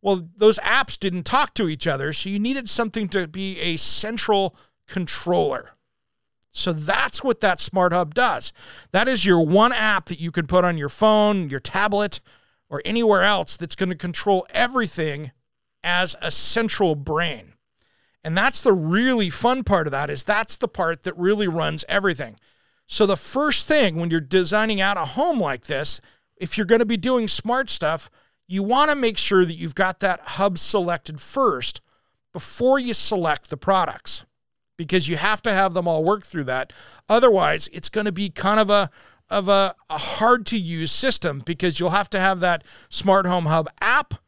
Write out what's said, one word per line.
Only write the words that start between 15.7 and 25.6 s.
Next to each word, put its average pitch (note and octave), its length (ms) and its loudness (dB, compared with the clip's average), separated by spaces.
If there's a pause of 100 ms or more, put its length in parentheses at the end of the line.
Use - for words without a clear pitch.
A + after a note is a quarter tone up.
as F3+ 380 0
a D#3+ 100 -6
central G#3 640 0
brain. D3 600 -6 (680)
And D#3+ 140 -4
that's A#3 240 0
the A#3 140 4
really G3 560 0
fun B3 340 0
part F3 220 0
of D3 60 -4
that, C#3+ 180 -4
is C#3 140 -6
that's G#3+ 320 -2
the - 120 -4
part E3 340 -4
that F3+ 140 -8
really G3 320 0
runs D#3+ 400 -4
everything. E3 500 -2 (480)
So - 200 2
the G3 100 2
first - 520 -2
thing A#3+ 280 4
when E3+ 140 -2
you're E3 100 0
designing F#3+ 640 0
out G3 160 0
a E3 80 -4
home C4+ 340 0
like C#3 260 -4